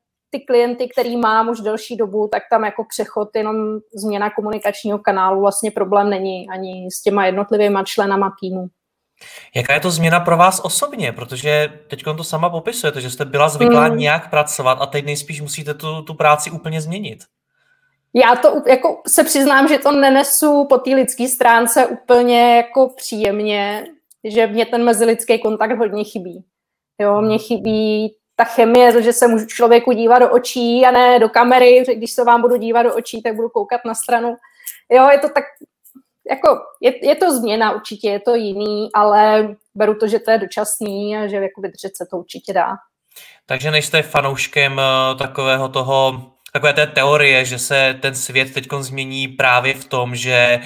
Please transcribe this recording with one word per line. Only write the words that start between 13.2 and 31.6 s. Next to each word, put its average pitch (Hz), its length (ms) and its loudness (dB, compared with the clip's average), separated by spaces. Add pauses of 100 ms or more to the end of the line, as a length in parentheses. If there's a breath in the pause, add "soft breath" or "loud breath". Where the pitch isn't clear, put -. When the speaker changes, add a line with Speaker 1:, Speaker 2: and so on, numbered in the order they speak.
Speaker 2:
byla 147 240 2
zvyklá 240 360 4
Speaker 1:
Hmm. - 120 0
Speaker 2:
nějak 151 320 -2
pracovat 143 520 0
a 139 40 -4
teď 143 200 -6
nejspíš 147 360 -8
musíte 147 320 -10
tu, 156 280 -10
tu 156 120 -14
práci 151 380 2
úplně 160 300 -8
změnit. 160 380 -10 (960)
Speaker 1:
Já 247 220 6
to 302 200 6
u-, 285 120 -6
jako 262 400 2
se - 160 2
přiznám, 277 440 2
že 294 100 2
to 285 140 0
nenesu 277 760 2
po 262 80 4
té 254 120 -4
lidské 262 380 0
stránce 240 600 2
úplně 240 680 4
jako 254 420 2
příjemně, 208 880 -4 (380)
že 220 240 0
mě 220 180 -2
ten 240 180 -2
mezilidský 226 560 2
kontakt 220 380 -2
hodně 208 260 -2
chybí. 185 400 -14 (560)
Jo, 208 220 0
mně 220 160 0
Speaker 2:
Hmm. - 100 -6
Speaker 1:
chybí 214 680 -2 (200)
ta 226 80 4
chemie, 240 500 6
to, 233 80 4
že 233 120 2
se 240 140 4
můžu 220 180 0
člověku 240 460 2
dívat 233 280 4
do 247 100 4
očí 247 560 0
a 254 60 6
ne 247 280 6
do 226 100 2
kamery, 247 560 6